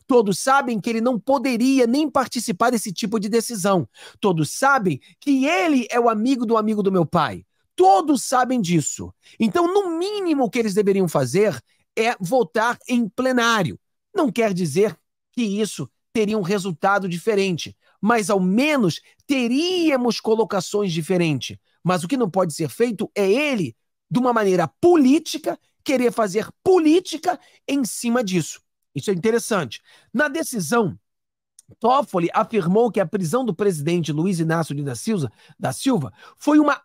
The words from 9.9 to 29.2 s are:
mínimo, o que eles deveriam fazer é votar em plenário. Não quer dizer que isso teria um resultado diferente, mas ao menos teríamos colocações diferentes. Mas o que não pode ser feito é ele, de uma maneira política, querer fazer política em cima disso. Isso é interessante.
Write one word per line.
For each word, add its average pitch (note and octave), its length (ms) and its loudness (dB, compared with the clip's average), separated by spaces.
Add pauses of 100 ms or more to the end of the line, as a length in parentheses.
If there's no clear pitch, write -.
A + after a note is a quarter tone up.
mínimo, F4+ 460 -2
o F#3 60 -2
que B3 80 -4
eles A3 140 -2
deveriam G3 340 2
fazer D#3 560 0 (320)
é A3 240 -2
votar A3+ 600 0 (100)
em A#3+ 220 0
plenário. A#3 680 0 (360)
Não D#4 180 2
quer G#3+ 220 0
dizer F3 440 0 (340)
que B3 100 -4
isso G3+ 440 -4 (280)
teria A3 240 0
um G3+ 40 -2
resultado G3 640 -2
diferente, F#3 680 -2 (240)
mas G#3+ 300 0
ao G3 100 2
menos A3 600 0 (240)
teríamos C4+ 920 0
colocações G#3 760 -2
diferentes. D#3+ 640 -2 (220)
Mas F3 220 -2
o E3+ 60 -8
que C4+ 100 -2
não A3+ 100 0
pode F3+ 240 0
ser D#3 160 -6
feito A3+ 460 -2
é G3 160 0
ele, A#3+ 440 -2 (360)
de D#3+ 80 0
uma B3 140 2
maneira F#3 360 2 (120)
política, E4 760 2 (240)
querer B3+ 300 0
fazer G#3+ 360 -2 (140)
política E4+ 760 2 (280)
em C#4 180 0
cima A#3+ 380 -2
disso. F#3 380 -4 (340)
Isso C#3+ 160 -4
é G3 40 0
interessante. G3 640 -2 (320)